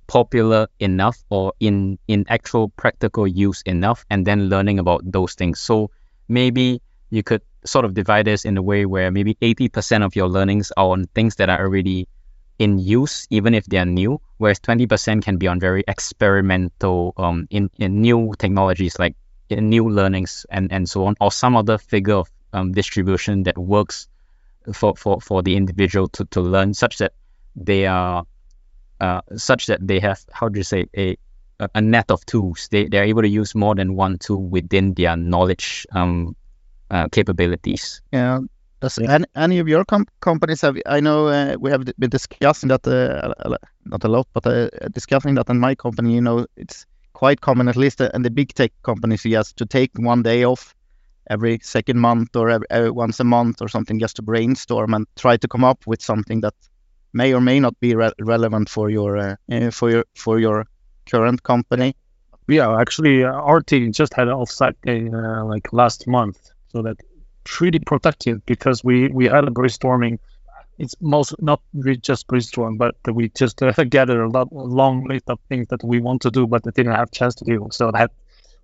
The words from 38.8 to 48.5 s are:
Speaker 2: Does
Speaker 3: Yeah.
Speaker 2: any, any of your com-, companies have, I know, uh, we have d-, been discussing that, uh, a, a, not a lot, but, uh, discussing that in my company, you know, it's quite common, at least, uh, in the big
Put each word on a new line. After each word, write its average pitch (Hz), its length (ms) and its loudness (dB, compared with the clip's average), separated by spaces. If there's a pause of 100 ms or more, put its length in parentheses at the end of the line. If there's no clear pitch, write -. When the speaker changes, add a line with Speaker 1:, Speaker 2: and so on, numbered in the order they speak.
Speaker 2:
Does - 180 -6
Speaker 3:
Yeah. 123 160 0
Speaker 2:
any, 170 100 4 (100)
any 170 240 0
of 165 100 0
your 160 160 2
com-, 202 220 0 (140)
companies 160 400 -2
have, 139 160 0 (100)
I 147 140 0
know, 151 280 2
uh, 143 300 -2
we 139 120 -4
have 131 140 -2
d-, 123 140 -8
been 127 120 0
discussing - 580 0
that, 131 180 0
uh, 127 540 -2
a, - 120 -6
a, - 60 -6 (280)
not - 180 -8
a 110 40 0
lot, 120 240 0
but, 104 140 -4
uh, 120 220 0 (240)
discussing 139 420 -2
that 120 160 0
in 123 80 2
my 127 160 2
company, 117 400 -2
you 120 60 2
know, 120 260 0 (100)
it's - 300 -18 (260)
quite 139 280 2
common, 123 280 2
at 120 80 0
least, 131 240 0
uh, 131 140 0
in 127 80 -2
the 120 80 0
big 135 240 -2